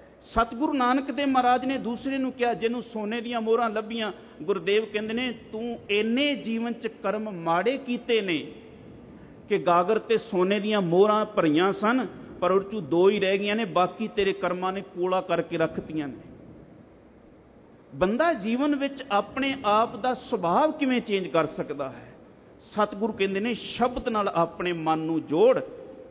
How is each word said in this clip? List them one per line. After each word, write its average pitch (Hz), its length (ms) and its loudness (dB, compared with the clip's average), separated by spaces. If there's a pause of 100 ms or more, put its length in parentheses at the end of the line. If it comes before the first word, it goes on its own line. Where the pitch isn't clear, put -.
(220)
ਸਤਿਗੁਰੂ 233 500 -2
ਨਾਨਕ 269 380 2
ਦੇਵ 277 160 -2
ਮਹਾਰਾਜ 254 380 4
ਨੇ 262 140 -2
ਦੂਸਰੇ 240 400 -4
ਨੂੰ 262 140 -2
ਕਿਹਾ, 240 220 0
ਜਿਹਨੂੰ 226 280 -2
ਸੋਨੇ 220 380 -6
ਦੀਆਂ 233 200 -4
ਮੋਹਰਾਂ 226 300 2
ਲੱਭੀਆਂ, 214 420 -4 (300)
ਗੁਰਦੇਵ 190 420 0
ਕਹਿੰਦੇ 214 300 -4
ਨੇ, 247 180 -2 (200)
"ਤੂੰ 233 260 -6 (120)
ਇੰਨੇ 233 440 2
ਜੀਵਨ 226 380 -4
'ਚ 226 140 -8
ਕਰਮ 214 440 -4
ਮਾੜੇ 180 480 0
ਕੀਤੇ 240 420 0
ਨੇ 170 320 -4 (960)
ਕਿ 202 100 2
ਗਾਗਰ 175 400 4
ਤੇ 220 180 0
ਸੋਨੇ 196 440 2
ਦੀਆਂ 214 200 2
ਮੋਹਰਾਂ 202 440 4
ਭਰੀਆਂ 185 480 2
ਸਨ, 220 340 0 (340)
ਪਰ 180 100 2
ਉਹ 190 100 4
'ਚੋਂ 196 220 -6
ਦੋ 170 260 4
ਹੀ 208 120 4
ਰਹਿ 196 180 2
ਗਈਆਂ 208 180 0
ਨੇ, 233 80 0
ਬਾਕੀ 180 440 0
ਤੇਰੇ 196 240 0
ਕਰਮਾਂ 185 400 -2
ਨੇ 196 80 -6
ਕੋਲਾ 185 400 0
ਕਰਕੇ 170 380 -2
ਰੱਖਤੀਆਂ 156 500 -4
ਨੇ।" 120 100 -12 (1800)
ਬੰਦਾ 233 380 2
ਜੀਵਨ 247 440 0
ਵਿੱਚ 277 340 -4
ਆਪਣੇ 262 540 0
ਆਪ 220 320 2
ਦਾ 247 180 0
ਸੁਭਾਅ 226 560 2
ਕਿਵੇਂ 262 300 0
ਚੇਂਜ 196 260 -2
ਕਰ 160 200 2
ਸਕਦਾ 143 440 -8
ਹੈ? - 220 -18 (500)
ਸਤਿਗੁਰੂ 208 500 -2
ਕਹਿੰਦੇ 196 280 0
ਨੇ, 233 140 -2
"ਸ਼ਬਦ 254 540 -2
ਨਾਲ 208 200 0
ਆਪਣੇ 175 440 0
ਮਨ 160 260 0
ਨੂੰ 156 280 -2
ਜੋੜ, 190 340 6 (500)